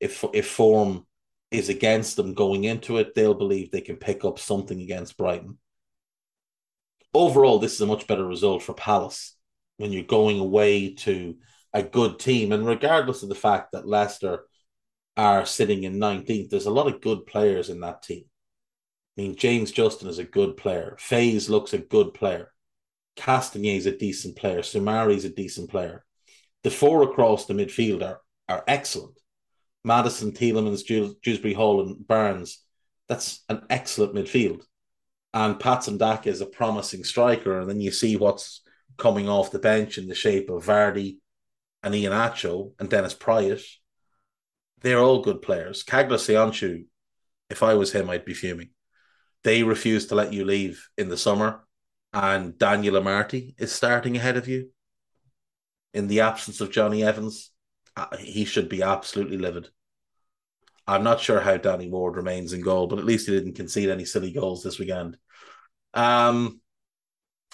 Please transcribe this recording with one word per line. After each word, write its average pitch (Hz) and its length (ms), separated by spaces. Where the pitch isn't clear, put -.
if, - 320
if 104 160
form 107 580
is 101 180
against 110 480
them 95 160
going 98 320
into 113 320
it, 110 180
they'll 107 200
believe 98 360
they 95 120
can 92 140
pick - 280
up 95 140
something 98 420
against 90 380
Brighton. 90 400
Overall, 135 460
this 107 160
is - 80
a 104 40
much 107 200
better 95 200
result 90 360
for - 100
Palace - 640
when 104 160
you're 92 120
going 107 360
away 101 540
to 90 420
a 104 80
good 113 360
team. 117 340
And 107 140
regardless 131 560
of 101 60
the 101 60
fact - 380
that 92 140
Leicester 104 580
are 101 300
sitting 101 400
in 92 140
nineteenth, 101 520
there's 101 160
a 104 40
lot 139 160
of - 160
good 107 240
players 98 420
in 87 120
that 87 220
team. 87 220
I - 40
mean, 98 160
James 120 340
Justin 107 380
is 85 100
a 90 60
good 98 320
player. 90 420
Faes 117 520
looks 107 240
a 101 40
good 101 360
player. 90 360
Castagne 107 580
is 95 80
a 98 100
decent 92 420
player. 90 240
Soumare 107 540
is 95 120
a - 20
decent 92 400
player. 90 380
The - 80
four 151 320
across 117 420
the - 80
midfield 101 500
are, - 200
are 92 180
excellent. - 520
Maddison, 117 480
Tielemans, 107 540
Dews-, 104 360
Dewsbury 110 300
Hall 104 300
and 95 240
Barnes, 101 580
that's - 440
an 110 180
excellent 107 460
midfield. 104 480
And 107 220
Patson 123 420
Daka 110 320
is 92 100
a 98 60
promising 104 580
striker. 113 560
And 92 80
then 104 140
you 98 80
see 110 260
what's - 460
coming 101 320
off 98 220
the 98 80
bench 107 400
in 92 100
the 90 60
shape 98 340
of 90 160
Vardy 101 540
and 101 120
Iheanacho 101 840
and 101 100
Dennis - 240
Praet. 104 500
They're 123 180
all 127 240
good - 200
players. 90 420
Kagler 127 320
Söyüncü, 107 680
if - 120
I 110 120
was 101 180
him, 95 160
I'd 90 160
be 90 100
fuming. 85 360
They 113 200
refused 110 460
to 104 40
let 104 180
you 98 120
leave 98 520
in 98 120
the 87 80
summer, 107 480
and 98 440
Daniel 101 460
Amartey 101 560
is 107 140
starting 120 440
ahead 123 200
of 123 100
you. 127 240
In 101 120
the 104 140
absence 110 400
of 98 100
Johnny 107 320
Evans, 107 480
uh, - 220
he 101 260
should 92 240
be 92 140
absolutely 98 560
livid. 87 300
I'm 98 160
not 117 180
sure 107 200
how 95 160
Danny 90 320
Ward 90 280
remains 90 360
in 90 80
goal, 92 260
but 101 140
at 82 40
least 107 240
he 101 60
didn't 92 200
concede 101 340
any 92 160
silly 92 280
goals 92 300
this 92 160
weekend. 90 380
Um, 120 680